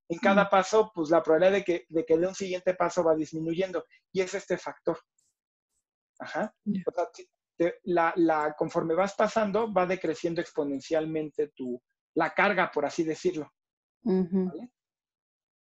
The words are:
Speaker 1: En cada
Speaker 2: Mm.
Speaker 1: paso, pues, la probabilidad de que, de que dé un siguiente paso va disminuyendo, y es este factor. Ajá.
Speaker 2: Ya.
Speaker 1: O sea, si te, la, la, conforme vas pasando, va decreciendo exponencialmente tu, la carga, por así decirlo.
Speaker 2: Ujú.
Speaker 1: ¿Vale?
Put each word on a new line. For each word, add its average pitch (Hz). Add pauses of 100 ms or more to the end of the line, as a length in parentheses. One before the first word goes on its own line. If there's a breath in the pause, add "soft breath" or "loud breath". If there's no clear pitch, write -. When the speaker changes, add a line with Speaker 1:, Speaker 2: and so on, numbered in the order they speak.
Speaker 1:
En 170
cada 196
Speaker 2:
Mm. 196
Speaker 1:
paso, 202
pues, 156
la 165
probabilidad 160
de 196
que, -
de 160
que 160
dé 175
un 190
siguiente 180
paso 175
va 160
disminuyendo, 160 (280 soft breath)
y 185
es 180
este 185
factor. - (1200)
Ajá. -
Speaker 2:
Ya. 196
Speaker 1:
O -
sea, 170
si - (280)
te, -
la, 170
la, 156
conforme 165
vas 196
pasando, 214
va 180
decreciendo 170
exponencialmente 156
tu, 123 (340)
la 156
carga, 180
por 143
así 160
decirlo. 156 (520)
Speaker 2:
Ujú. 185
Speaker 1:
¿Vale? 226 (880)